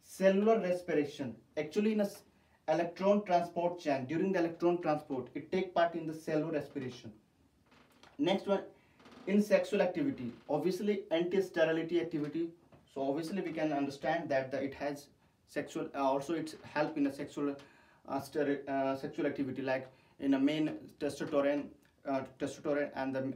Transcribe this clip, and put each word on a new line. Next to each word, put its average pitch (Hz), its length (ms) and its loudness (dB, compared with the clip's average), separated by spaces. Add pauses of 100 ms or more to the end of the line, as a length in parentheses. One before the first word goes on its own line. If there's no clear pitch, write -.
Cellular 196 580 4
respiration. 147 760 -2 (200)
Actually, 208 360 0
in 208 80 2
a 202 40 4
s-, - 180 -6 (460)
electron 180 560 2
transport 175 540 0
chain, 131 280 -2
during 170 260 0
the 185 80 2
electron 170 420 2
transport, 147 520 -2
it - 180 -6
take 185 200 0
part 170 220 4
in 165 100 -4
the 160 80 -4
cellular 156 380 -2
respiration. 127 640 -6 (1040)
Next 185 300 2
one, 196 140 2 (680)
in 208 120 6
sexual 196 420 4
activity, 135 500 0 (180)
obviously 185 520 0 (100)
anti-sterility 170 880 2
activity. 160 480 -4 (440)
So 135 160 -4
obviously 165 320 -2
we 165 120 -4
can 156 200 0
understand 143 580 -2
that 131 200 0
the, 139 120 -2
it 139 120 -6
has 143 320 -6 (400)
sexual, 147 480 -6
uh, 139 80 -2
also 139 320 0
it's 160 300 -4
help 147 320 -2
in 143 100 2
a 135 60 0
sexual, 143 420 -4 (540)
uh, 139 120 -4
steri-, 143 480 -2
uh, 135 280 0
sexual 143 300 -4
activity, 135 360 -4
like 131 260 -2 (300)
in 139 160 4
a 135 60 2
main 151 340 2 (240)
testosterone, 143 680 0 (420)
uh, 135 140 0 (180)
testosterone 143 560 -2
and 135 180 -2
the, 131 220 -2